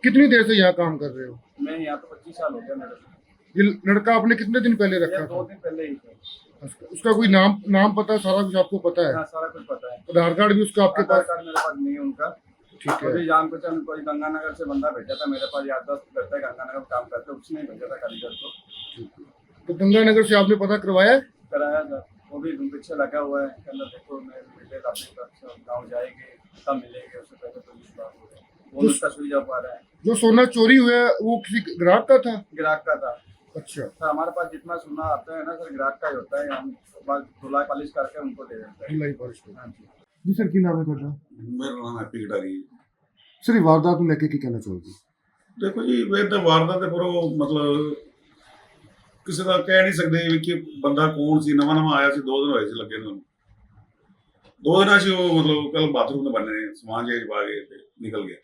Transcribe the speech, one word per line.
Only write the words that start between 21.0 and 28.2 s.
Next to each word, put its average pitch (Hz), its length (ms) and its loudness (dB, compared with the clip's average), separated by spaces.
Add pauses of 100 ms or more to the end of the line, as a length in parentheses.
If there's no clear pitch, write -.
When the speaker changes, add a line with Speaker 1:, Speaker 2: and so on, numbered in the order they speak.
Speaker 2:
कराया 147 640 -4
था, - 240 -12 (240)
वो 143 80 -12
भी 160 120 -6
पीछे 139 440 -10
लगा 143 240 -4
हुआ 143 220 -4
है, 135 60 -4
कहना 135 380 -14
देखो 131 340 -18
मैं - 220 -20 (160)
मिले - 200 -20
अपने - 480 -12 (220)
गाँव 120 420 -14
जाएंगे, 120 480 -12 (300)
तब 139 60 -2
मिलेंगे, 123 440 -12
उससे - 180 -20
पहले - 240 -18
तो - 160 -20
विश्वास - 460 -20